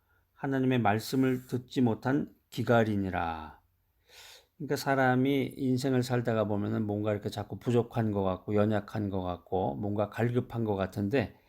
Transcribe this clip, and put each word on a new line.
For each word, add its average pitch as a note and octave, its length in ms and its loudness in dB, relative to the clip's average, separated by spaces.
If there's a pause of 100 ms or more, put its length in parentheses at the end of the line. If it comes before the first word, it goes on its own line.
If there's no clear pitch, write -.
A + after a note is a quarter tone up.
(340)
하나님의 C3 460 0
말씀을 B2+ 680 2
듣지 - 340 -4
못한 B2+ 500 2 (200)
기갈이니라." F#2+ 1120 0 (960)
그러니까 C#3+ 180 -4
사람이 C3+ 800 2
인생을 B2+ 480 0
살다가 A#2+ 440 0
보면은 G#2+ 380 -2
뭔가 G#2 280 -2
이렇게 G#2 160 -4
자꾸 G2+ 300 -8
부족한 A#2 520 0
것 G2+ 120 0
같고, F#2+ 320 -2
연약한 G#2 540 0
것 F#2+ 120 -4
같고, F#2 540 -4
뭔가 G#2 340 -2
갈급한 A#2+ 560 -2
것 G#2 100 0
같은데, G2+ 580 -2 (160)